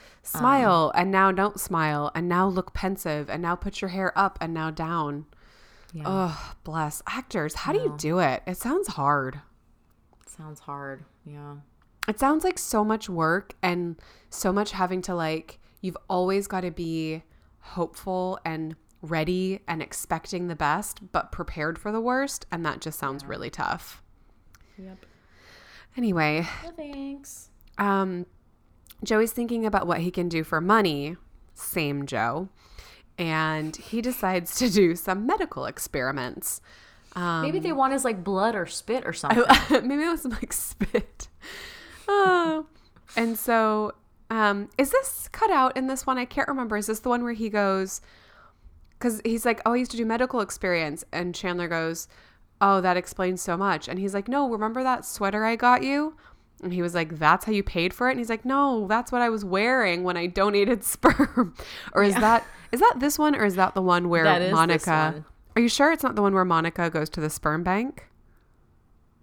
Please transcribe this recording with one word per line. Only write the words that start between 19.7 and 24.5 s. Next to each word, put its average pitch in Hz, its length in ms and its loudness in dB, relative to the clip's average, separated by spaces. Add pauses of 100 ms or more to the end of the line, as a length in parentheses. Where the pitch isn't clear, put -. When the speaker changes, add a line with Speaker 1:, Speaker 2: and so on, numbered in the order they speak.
Speaker 2:
expecting 175 640 -6
the 170 80 -6
best, 165 560 -4
but - 200 -2
prepared 160 480 -6
for 208 120 -8
the 220 100 -2
worst, 254 500 -2
and 170 140 -4
that - 160 -4
just - 180 -8
sounds 139 240 -6
Speaker 1:
Yeah. 143 60 -14
Speaker 2:
really - 200 -8
tough. - 540 -6 (720)